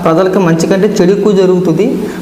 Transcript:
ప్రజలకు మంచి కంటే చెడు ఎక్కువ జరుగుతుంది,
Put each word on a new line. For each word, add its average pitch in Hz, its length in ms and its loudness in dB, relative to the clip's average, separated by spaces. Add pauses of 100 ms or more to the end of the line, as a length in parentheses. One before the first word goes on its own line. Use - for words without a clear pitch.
ప్రజలకు 185 360 0
మంచి 165 280 0
కంటే 190 200 0
చెడు 185 240 2
ఎక్కువ 202 220 2
జరుగుతుంది, 185 760 0 (120)